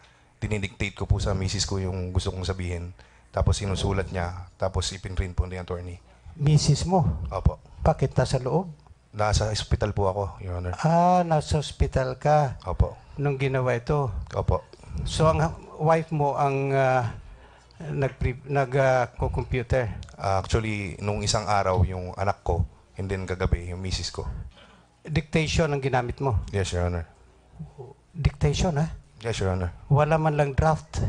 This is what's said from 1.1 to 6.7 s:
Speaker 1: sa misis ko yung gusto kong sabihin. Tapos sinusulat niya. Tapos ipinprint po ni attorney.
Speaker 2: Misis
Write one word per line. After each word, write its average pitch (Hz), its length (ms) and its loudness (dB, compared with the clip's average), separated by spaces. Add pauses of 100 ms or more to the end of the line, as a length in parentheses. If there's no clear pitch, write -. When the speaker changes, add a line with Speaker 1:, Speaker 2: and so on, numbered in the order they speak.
Speaker 1:
sa 104 80 2
misis 95 320 -2
ko 98 160 -2
yung 92 320 -4
gusto 92 240 -2
kong 92 80 -6
sabihin. 87 480 -6 (400)
Tapos 95 320 0
sinusulat 95 480 -2
niya. 92 480 -6
Tapos 95 320 -2
ipinprint 95 400 -6
po 90 160 -2
ni 92 80 -8
attorney. 90 400 -8 (400)
Speaker 2:
Misis 147 480 4